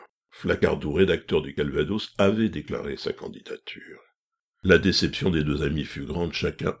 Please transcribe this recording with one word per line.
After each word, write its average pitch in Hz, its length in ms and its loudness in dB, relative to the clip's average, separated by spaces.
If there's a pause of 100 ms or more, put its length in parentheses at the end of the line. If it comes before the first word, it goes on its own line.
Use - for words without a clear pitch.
(300)
Flacardou, 78 640 0
rédacteur 85 500 2
du 69 140 -10
Calvados, 76 640 -2
avait 107 320 4
déclaré 71 460 -6
sa - 160 -6
candidature. - 880 -14 (640)
La 90 160 8
déception 87 520 2
des 80 120 2
deux 73 220 0
amis 73 220 -2
fut 69 180 -10
grande, 87 300 -4
chacun, - 460 -4